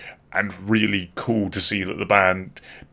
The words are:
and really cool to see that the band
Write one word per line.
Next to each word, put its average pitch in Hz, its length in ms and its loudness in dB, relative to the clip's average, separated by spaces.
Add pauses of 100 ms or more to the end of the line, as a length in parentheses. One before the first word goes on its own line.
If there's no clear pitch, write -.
(320)
and 95 380 -4
really 104 460 2
cool 107 340 0
to 101 100 -4
see 95 220 -2
that 92 160 -6
the - 80 -4
band 92 560 2 (320)